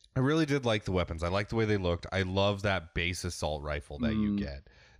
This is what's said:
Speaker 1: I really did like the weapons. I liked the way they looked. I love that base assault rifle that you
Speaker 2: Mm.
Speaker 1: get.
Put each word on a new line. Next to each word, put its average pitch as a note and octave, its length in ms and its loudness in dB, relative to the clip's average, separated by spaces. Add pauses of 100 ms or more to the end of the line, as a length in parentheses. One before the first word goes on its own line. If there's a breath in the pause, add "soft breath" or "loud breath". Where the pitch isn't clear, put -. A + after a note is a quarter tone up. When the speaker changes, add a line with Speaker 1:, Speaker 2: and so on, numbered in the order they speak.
(160)
Speaker 1:
I C3 40 0
really D3+ 260 4
did C#3 180 0
like A2 220 2
the G2 60 -2
weapons. E2+ 320 0
I E2+ 60 0
liked G2+ 200 0
the A#2 60 -4
way A2+ 100 4
they G#2+ 120 4
looked. F2 340 0
I F#2+ 100 0
love G2 400 2
that F#2+ 320 -2
base F2+ 320 -2
assault D2+ 380 -4
rifle D2 360 -6
that A2+ 140 0
you G#2 200 0
Speaker 2:
Mm. G2+ 40 0
Speaker 1:
get. C#2+ 300 -6 (320 soft breath)